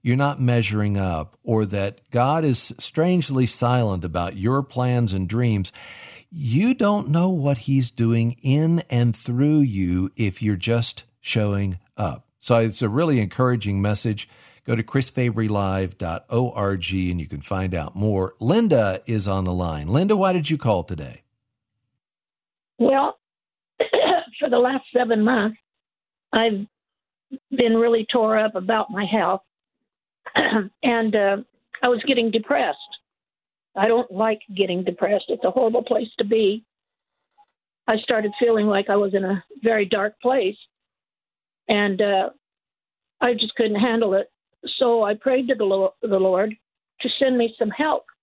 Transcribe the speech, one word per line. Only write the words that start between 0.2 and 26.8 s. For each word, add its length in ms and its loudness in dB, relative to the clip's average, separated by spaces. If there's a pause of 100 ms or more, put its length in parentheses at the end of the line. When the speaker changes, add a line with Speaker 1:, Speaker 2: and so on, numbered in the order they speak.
Speaker 1:
measuring 580 0
up, 460 -4
or 220 0
that 360 -6 (100)
God 320 0
is 340 0
strangely 720 0
silent 580 0
about 320 -4
your 240 0
plans 500 -2
and 160 -2
dreams, 440 0 (580)
you 460 0
don't 340 0
know 200 2
what 300 0
he's 300 0
doing 540 0
in 460 2
and 260 2
through 440 2
you 560 0
if 260 -2
you're 140 0
just 480 -2 (160)
showing 600 -2 (180)
up. 300 -6 (120)
So 200 2
it's 240 0
a 60 0
really 300 2
encouraging 600 0
message. 480 -2 (360)
Go 100 -2
to 80 -2
chris 260 -2
fabry 380 -2
live 500 -2
dot 320 -8
org 640 -2
and 280 -2
you 60 -8
can 140 -12
find 340 -4
out 200 -6
more. 440 -2
Linda 680 2
is 200 -2
on 180 0
the 80 -2
line. 340 -4
Linda, 300 2
why 160 2
did 160 -2
you 80 0
call 260 0
today? 400 -10 (1600)
Speaker 2:
Well, 380 2 (640)
<clears throat> 600 0
for 100 0
the 100 2
last 260 0 (100)
seven 280 2
months, 340 2 (760)
I've 320 0 (840)